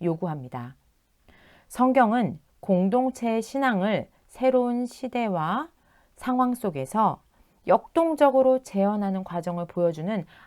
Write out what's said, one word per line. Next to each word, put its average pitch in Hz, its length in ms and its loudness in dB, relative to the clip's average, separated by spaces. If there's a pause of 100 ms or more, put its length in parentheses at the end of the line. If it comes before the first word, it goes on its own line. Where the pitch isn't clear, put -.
요구합니다. 147 760 -6 (920)
성경은 240 720 2 (220)
공동체의 226 800 0
신앙을 220 680 -2 (180)
새로운 247 580 0
시대와 233 840 -4 (460)
상황 247 400 0
속에서 170 680 -2 (460)
역동적으로 269 960 2
재현하는 196 600 -2
과정을 175 420 -6
보여주는 170 600 -2 (220)